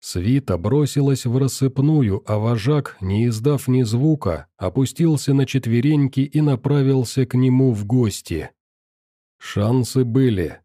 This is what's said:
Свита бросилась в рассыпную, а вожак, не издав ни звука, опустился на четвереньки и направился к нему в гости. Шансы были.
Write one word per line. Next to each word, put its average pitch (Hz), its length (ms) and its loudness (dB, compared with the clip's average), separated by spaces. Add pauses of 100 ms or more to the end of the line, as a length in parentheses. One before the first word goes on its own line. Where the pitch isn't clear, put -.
Свита 101 580 -2
бросилась 135 680 0
в 120 140 0
рассыпную, 135 880 0
а 107 120 0
вожак, 120 640 -2
не 101 280 0
издав 127 400 -2
ни 127 140 2
звука, 120 640 -2 (120)
опустился 135 720 0
на 135 140 2
четвереньки 135 720 0
и 143 200 0
направился 135 840 0
к 117 100 -12
нему 127 380 4
в 104 140 -4
гости. 101 640 -2 (880)
Шансы 123 680 0
были. 113 600 0